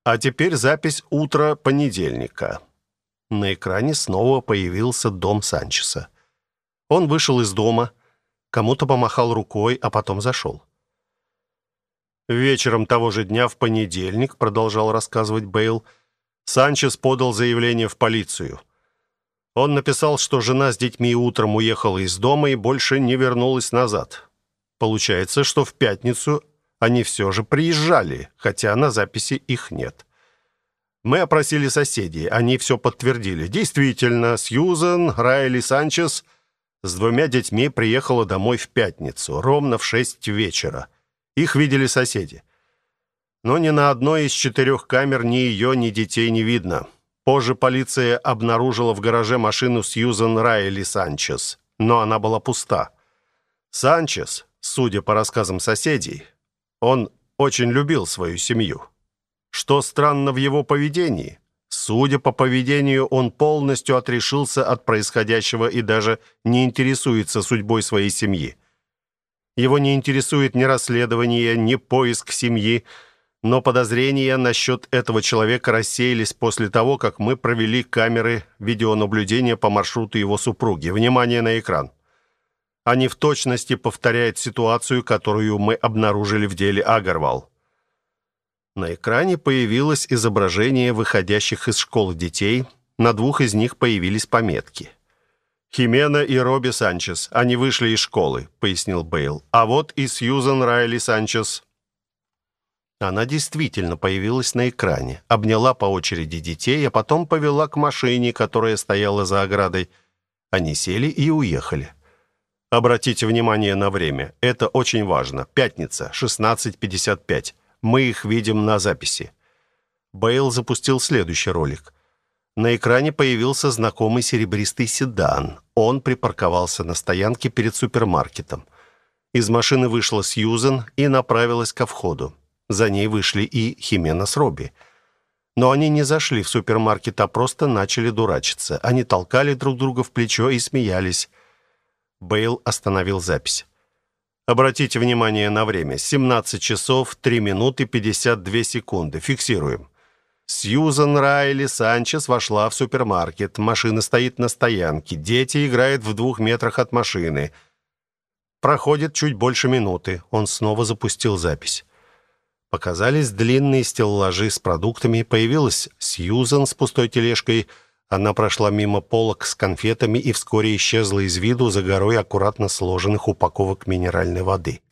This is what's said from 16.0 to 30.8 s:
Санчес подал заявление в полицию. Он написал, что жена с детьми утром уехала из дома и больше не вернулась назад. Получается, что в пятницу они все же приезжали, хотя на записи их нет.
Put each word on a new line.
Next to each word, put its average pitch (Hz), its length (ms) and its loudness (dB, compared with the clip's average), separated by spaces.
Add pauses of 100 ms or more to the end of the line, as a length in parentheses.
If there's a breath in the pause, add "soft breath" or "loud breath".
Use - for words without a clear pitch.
Санчес 135 540 2
подал 131 340 0
заявление 117 560 0
в - 80 -16
полицию. 110 640 -4 (920)
Он 143 200 2
написал, 143 440 0
что 127 240 0
жена 131 280 2
с 110 60 -2
детьми 120 380 0
утром 117 420 2
уехала 110 420 0
из 92 200 -4
дома 143 320 4
и 135 40 0
больше 127 460 0
не 127 160 0
вернулась 127 560 0
назад. 117 560 -2 (500)
Получается, 110 640 0
что 139 200 0
в - 80 -12
пятницу 123 720 -2 (340)
они 117 260 4
все 98 280 -2
же 107 120 -2
приезжали, 151 920 0
хотя 107 400 0
на 139 140 2
записи 107 440 -4
их - 360 -6
нет. - 340 -8 (1000)